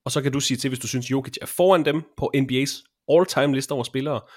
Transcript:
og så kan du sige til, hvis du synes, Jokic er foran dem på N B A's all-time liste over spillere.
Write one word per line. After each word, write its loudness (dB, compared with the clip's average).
og -6
så -2
kan -2
du -2
sige -2
til, -4
hvis -4
du -8
synes, -4
Jokic -4
er -10
foran 4
dem 0
på -4
N 2
B -4
A's -4
all-time 4
liste -4
over -2
spillere. -4